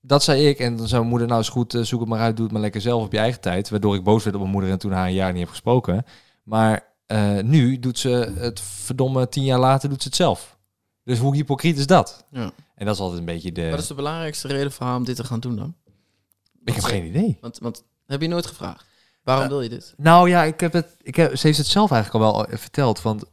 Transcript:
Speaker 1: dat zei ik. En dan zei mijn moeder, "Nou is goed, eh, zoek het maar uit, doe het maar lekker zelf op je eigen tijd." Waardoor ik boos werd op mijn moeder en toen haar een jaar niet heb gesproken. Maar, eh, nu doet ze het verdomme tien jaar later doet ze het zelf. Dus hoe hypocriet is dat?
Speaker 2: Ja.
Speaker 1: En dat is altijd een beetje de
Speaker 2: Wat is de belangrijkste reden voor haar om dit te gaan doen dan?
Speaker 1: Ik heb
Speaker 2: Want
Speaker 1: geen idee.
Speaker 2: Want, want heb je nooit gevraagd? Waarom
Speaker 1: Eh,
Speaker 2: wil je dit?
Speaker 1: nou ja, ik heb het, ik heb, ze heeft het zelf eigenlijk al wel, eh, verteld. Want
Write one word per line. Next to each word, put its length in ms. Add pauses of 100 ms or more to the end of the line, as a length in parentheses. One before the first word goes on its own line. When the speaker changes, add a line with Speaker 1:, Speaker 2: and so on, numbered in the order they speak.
Speaker 1:
dat 220
zei 240
ik. 120
En 180
dan 100
zei 120
mijn 120
moeder, 160
"Nou 140
is 80
goed, 240
eh, 80
zoek 180
het 100
maar 100
uit, 160
doe 100
het 80
maar 80
lekker 200
zelf 220
op 80
je 80
eigen 220
tijd." 280
Waardoor 260
ik 80
boos 200
werd 120
op 60
mijn 120
moeder 180
en 80
toen 120
haar 160
een 60
jaar 180
niet 100
heb 80
gesproken. 560 (380)
Maar, 400 (220)
eh, 340
nu 400
doet 200
ze 380
het 240
verdomme 680
tien 140
jaar 160
later 300
doet 120
ze 60
het 100
zelf. 380 (480)
Dus 160
hoe 160
hypocriet 420
is 100
dat? 440
Speaker 2:
Ja. 200 (240)
Speaker 1:
En 100
dat 100
is 60
altijd 180
een 60
beetje 260
de 180
Speaker 2:
Wat 100
is 80
de 60
belangrijkste 540
reden 240
voor 140
haar 100
om 100
dit 100
te 80
gaan 160
doen 160
dan? 200 (920)
Speaker 1:
Ik 80
heb 80
Speaker 2:
Want 120
Speaker 1:
geen 120
idee. 360
Speaker 2:
Want, 200
want 220 (240)
heb 140
je 60
nooit 180
gevraagd? 400 (380)
Waarom 200
Speaker 1:
Eh, 60
Speaker 2:
wil 120
je 80
dit? 280
Speaker 1:
nou 320
ja, 140
ik 160
heb 140
het, 280
ik 140
heb, 220
ze 100
heeft 100
het 100
zelf 240
eigenlijk 340
al 80
wel, 140
eh, 100
verteld. 440
Want 320